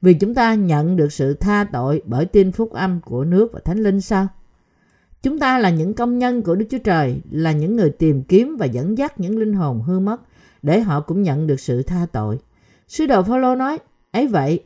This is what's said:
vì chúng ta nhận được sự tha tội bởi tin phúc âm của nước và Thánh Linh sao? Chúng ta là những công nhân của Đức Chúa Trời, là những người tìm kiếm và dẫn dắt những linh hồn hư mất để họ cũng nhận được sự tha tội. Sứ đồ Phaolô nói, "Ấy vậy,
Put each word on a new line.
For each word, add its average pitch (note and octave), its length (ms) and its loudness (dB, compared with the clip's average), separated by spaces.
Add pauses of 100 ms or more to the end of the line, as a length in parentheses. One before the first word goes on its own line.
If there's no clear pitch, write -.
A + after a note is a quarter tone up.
vì F3+ 120 8
chúng G3 200 0
ta A3+ 200 2
nhận F3 420 2
được D3 160 2
sự C#3 220 -2
tha G#3 380 0
tội C#3 320 -2
bởi D#3 220 -2
tin F#3+ 260 4
phúc A3 200 -4
âm F3 280 -2
của B2 240 -6
nước F#3+ 280 2
và - 120 -14
Thánh F3+ 140 -2
Linh G3 220 0
sao? F#3+ 280 0 (960)
Chúng D4 160 -2
ta C4 200 2
là G3+ 120 4
những E3+ 240 0
công A#3+ 240 -2
nhân B3 240 0
của E3+ 120 0
Đức G#3+ 160 -2
Chúa C4 80 -4
Trời, D3 420 0 (100)
là D#3 220 -2
những D#3 240 -2
người F3+ 140 2
tìm C#3+ 320 0
kiếm B3 340 2
và G3+ 100 -2
dẫn C3+ 320 -4
dắt C#4+ 220 -4
những G3 180 -4
linh G#3+ 140 0
hồn C#3+ 300 -2
hư F3 160 -2
mất G3+ 220 -2 (420)
để E3 180 2
họ D#3+ 200 -2
cũng F3 220 -2
nhận D#3 240 -2
được C#3 140 0
sự B2 220 -2
tha F3 300 -4
tội. G#2+ 260 -4 (500)
Sứ D#4 180 -4
đồ A3 160 4
Phaolô B3+ 320 0
nói, B3+ 240 -4 (320)
"Ấy B3+ 160 0
vậy, E3 400 0